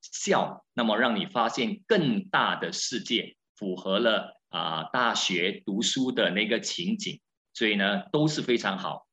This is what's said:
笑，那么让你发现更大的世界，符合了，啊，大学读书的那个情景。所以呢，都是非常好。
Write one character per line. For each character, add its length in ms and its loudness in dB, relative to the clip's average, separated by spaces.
笑， 720 -2
那 100 0
么 140 2
让 200 2
你 60 -2
发 240 0
现 380 -2
更 380 4
大 320 2
的 140 -4
世 300 -4
界， 360 -2
符 200 -4
合 220 0
了， 520 0
啊， 420 -4
大 220 2
学 500 0
读 160 -2
书 320 0
的 160 2
那 180 0
个 140 0
情 380 -4
景。 200 -8
所 120 0
以 100 2
呢， 260 0
都 160 4
是 140 -2
非 160 2
常 180 -2
好。 360 -8